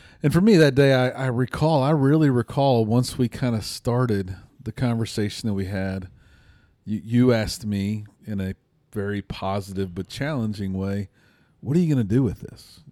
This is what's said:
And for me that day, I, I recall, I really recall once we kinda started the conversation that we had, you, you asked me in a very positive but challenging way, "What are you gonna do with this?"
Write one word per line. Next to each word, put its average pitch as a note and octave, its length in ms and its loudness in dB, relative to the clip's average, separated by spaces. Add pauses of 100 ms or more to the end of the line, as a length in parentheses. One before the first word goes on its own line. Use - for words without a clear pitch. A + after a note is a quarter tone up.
(220)
And C#3+ 100 2
for E3 80 4
me G#3 180 8
that C#3+ 180 6
day, C#3 180 6
I, B2+ 140 2
I C3 180 -4
recall, B2+ 560 0
I C3+ 80 2
really D3 400 4
recall B2 540 2
once A#2+ 340 0
we B2 100 0
kinda A#2 340 -4
started G#2+ 760 -4 (260)
the A2+ 80 -10
conversation A2+ 800 -4
that G#2 60 -2
we F#2+ 100 -4
had, F#2+ 440 -6 (760)
you, G#2+ 200 -6
you A#2+ 280 4
asked A2 340 -4
me G#2 400 -4 (180)
in G#2 160 -6
a F#2+ 140 -6 (360)
very G2+ 300 -6
positive F#2+ 720 -6
but F#2 140 -8
challenging A2 640 -6
way, G2 380 -4 (500)
"What C3 160 -2
are F3+ 40 4
you D#3+ 140 2
gonna B2 100 2
do A2+ 180 2
with G2 180 -2
this?" - 400 -20 (120)